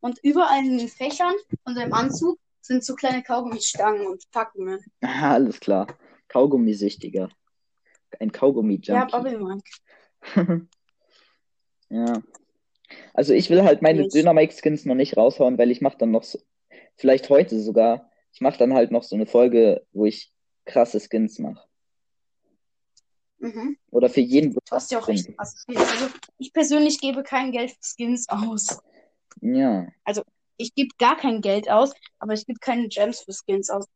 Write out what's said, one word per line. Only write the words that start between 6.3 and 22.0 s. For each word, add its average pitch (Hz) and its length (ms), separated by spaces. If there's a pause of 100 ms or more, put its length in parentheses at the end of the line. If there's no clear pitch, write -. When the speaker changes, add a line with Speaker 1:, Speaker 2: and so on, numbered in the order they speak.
Speaker 2:
Ein 110 120
Kaugummi-Junkie. 117 600
Speaker 1:
Ja, 254 140
Bubble 247 320
Mike. - 1300
Speaker 2:
<laughs> - 80 (1160)
Ja. 117 280 (920)
Also 139 220
ich - 160
will 175 140
halt 214 180
meine 160 220
Speaker 1:
Nicht. 190 100
Speaker 2:
Dynamite-Skins 156 720
noch 131 80
nicht 135 240
raushauen, 123 400
weil 120 120
ich 123 120
mach - 120
dann 113 160
noch 110 120
so, - 160 (580)
vielleicht 131 320
heute 143 320
sogar, 113 500 (220)
ich - 80
mach 135 160
dann 123 160
halt 120 200
noch 117 100
so - 120
eine 107 120
Folge, 117 680
wo 104 140
ich - 260 (320)
krasse 120 360
Skins 110 380
mach. - 280 (1800)